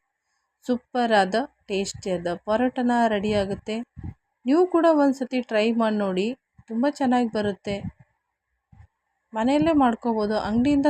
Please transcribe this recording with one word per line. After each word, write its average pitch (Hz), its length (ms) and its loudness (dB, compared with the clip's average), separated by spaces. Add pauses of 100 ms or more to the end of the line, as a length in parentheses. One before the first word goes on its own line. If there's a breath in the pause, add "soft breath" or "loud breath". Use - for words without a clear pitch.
(680)
ಸೂಪರಾದ 226 680 0 (320)
ಟೇಸ್ಟಿಯಾದ 190 600 -4 (160)
ಪರೋಟನ 247 480 0 (160)
ರೆಡಿ 214 280 0
ಆಗುತ್ತೆ. 202 400 -4 (680)
ನೀವು 302 240 4
ಕೂಡ 339 260 2
ಒಂದು 277 220 4
ಸತಿ 254 260 -6
ಟ್ರೈ 220 220 0 (100)
ಮಾಡಿ 220 240 0
ನೋಡಿ, 190 260 -2 (400)
ತುಂಬ 233 260 -2
ಚೆನ್ನಾಗಿ 247 420 0
ಬರುತ್ತೆ. 208 420 -4 (1600)
ಮನೆಯಲ್ಲೇ 277 440 0
ಮಾಡ್ಕೋಬೋದು, 220 640 0
ಅಂಗಡಿಯಿಂದ 277 500 0